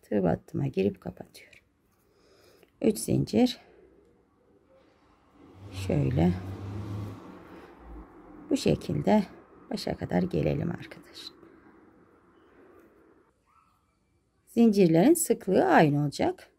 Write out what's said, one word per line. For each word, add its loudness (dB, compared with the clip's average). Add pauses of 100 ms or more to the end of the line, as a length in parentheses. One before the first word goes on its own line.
Tığ -2
battıma -2
girip -2
kapatıyorum. -18 (1200)
Üç 2
zincir. 0 (2250)
Şöyle. 0 (2250)
Bu -2
şekilde 0 (480)
başa -6
kadar -2
gelelim -2
arkadaşlar. -16 (3000)
Zincirlerin 6
sıklığı 0
aynı 4
olacak. -4